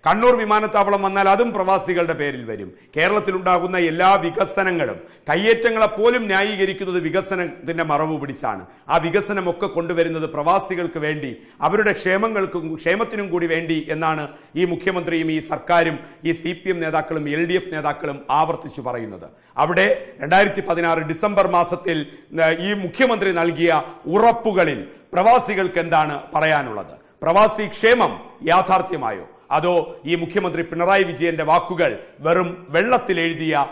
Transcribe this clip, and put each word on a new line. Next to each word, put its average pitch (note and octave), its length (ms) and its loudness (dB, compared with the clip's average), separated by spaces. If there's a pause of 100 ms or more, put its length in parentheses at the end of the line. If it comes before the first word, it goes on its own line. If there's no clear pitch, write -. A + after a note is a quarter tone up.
കണ്ണൂർ A3+ 300 6
വിമാനത്താവളം G#3 640 2
വന്നാൽ G3 260 2
അതും A3 240 4
പ്രവാസികളുടെ F#3 600 0
പേരിൽ C#3+ 320 -4
വരും. G2 280 -10 (240)
കേരളത്തിലുണ്ടാകുന്ന F#3 840 0
എല്ലാ F3 360 4
വികസനങ്ങളും, F3 840 -2 (340)
കയ്യേറ്റങ്ങളെപ്പോലും A3 960 2
ന്യായീകരിക്കുന്നത് F#3+ 760 0
വികസനത്തിന്റെ E3+ 840 -4
മറവ് D#3 360 -2
പിടിച്ചാണ്. A#2 460 -6 (220)
ആ D3+ 80 2
വികസനമൊക്കെ F3+ 680 -2
കൊണ്ടുവരുന്നത് E3 640 -6
പ്രവാസികൾക്ക് F3 680 -2
വേണ്ടി, D3+ 380 -6 (240)
അവരുടെ G#3 320 2
ക്ഷേമങ്ങൾക്കും, F#3 800 -2
ക്ഷേമത്തിനും G3+ 560 -2
കൂടി E3+ 160 -2
വേണ്ടി E3 440 -2
എന്നാണ് D#3 380 -2 (280)
ഈ F3 80 2
മുഖ്യമന്ത്രിയും E3+ 680 -2
ഈ D#3 100 -2
സർക്കാരും D#3+ 580 0 (260)
ഈ E3 80 0
സി E3 200 -4
പി F#3 180 -8
എം E3+ 100 -2
നേതാക്കളും D#3+ 360 -2
എൽ D3+ 300 -2
ഡി F3 80 -4
എഫ് F3 200 -2
നേതാക്കളും D3 460 -6 (100)
ആവർത്തിച്ചു C#3+ 500 -2
പറയുന്നത്. A2 480 -8 (280)
അവിടെ F3 640 2
രണ്ടായിരത്തി G3 400 2
പതിനാറ് E3+ 380 0
ഡിസംബർ F3+ 480 0
മാസത്തിൽ, E3+ 600 0 (380)
ആ, D#3+ 60 4
ഈ F3 220 -2
മുഖ്യമന്ത്രി G3 600 0
നൽകിയ E3 500 2 (240)
ഉറപ്പുകളിൽ F#3+ 800 2 (260)
പ്രവാസികൾക്ക് F#3+ 680 4
എന്താണ് D#3 400 0 (140)
പറയാനുള്ളത്? C#3+ 880 -2
പ്രവാസി G#3 440 4
ക്ഷേമം A3+ 540 2 (240)
യാഥാർത്ഥ്യമായോ? F3+ 840 0 (220)
അതോ D#3+ 540 2
ഈ D#3+ 100 0
മുഖ്യമന്ത്രി E3+ 480 -2
പിണറായി F3 400 2
വിജയന്റെ E3 420 -2
വാക്കുകൾ E3 540 2 (220)
വെറും E3+ 480 0
വെള്ളത്തിലെഴുതിയ E3 1040 0